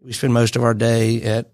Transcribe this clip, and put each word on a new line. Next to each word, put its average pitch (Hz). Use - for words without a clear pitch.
We 127
spend 123
most 117
of 117
our 117
day 113
at 113